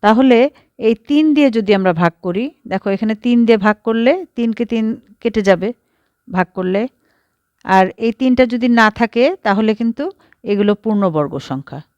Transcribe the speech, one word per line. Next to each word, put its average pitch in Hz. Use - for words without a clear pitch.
তাহলে 233
এই 226
তিন 294
দিয়ে 285
যদি 208
আমরা 190
ভাগ 170
করি, 185
দেখো, 190
এখানে 214
তিন 240
দিয়ে 226
ভাগ 208
করলে 233
তিনকে 233
তিন 226
কেটে 220
যাবে 185
ভাগ 185
করলে, 185
আর 190
এই 233
তিনটা 254
যদি 247
না 220
থাকে, 233
তাহলে 214
কিন্তু 233
এগুলো 202
পূর্ণবর্গ 185
সংখ্যা। 139